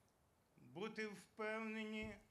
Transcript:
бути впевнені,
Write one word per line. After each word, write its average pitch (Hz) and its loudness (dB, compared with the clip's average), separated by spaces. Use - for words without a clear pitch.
бути 214 0
впевнені, 214 0